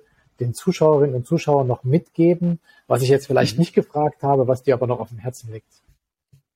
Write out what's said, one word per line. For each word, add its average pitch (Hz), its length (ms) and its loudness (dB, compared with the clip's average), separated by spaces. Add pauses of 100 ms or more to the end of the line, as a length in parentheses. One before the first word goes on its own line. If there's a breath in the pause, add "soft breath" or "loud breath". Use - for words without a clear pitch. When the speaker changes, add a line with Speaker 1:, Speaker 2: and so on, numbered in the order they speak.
(400 soft breath)
Speaker 1:
den 120 160 -6
Zuschauerinnen 151 600 2
und 123 120 -8
Zuschauern 147 400 0
noch 123 160 -4
mitgeben, 170 760 0 (300 soft breath)
was 123 160 0
ich 127 60 2
jetzt 135 180 2
vielleicht 127 300 0
Speaker 2:
Mhm. - 20 0
Speaker 1:
nicht 170 160 0
gefragt 151 480 -2
habe, 139 240 2
was 123 160 -2
dir 135 100 2
aber 120 140 -2
noch 117 120 -4
auf 110 100 -10
dem 117 100 -18
Herzen 113 340 -14
liegt? 110 140 -18 (880)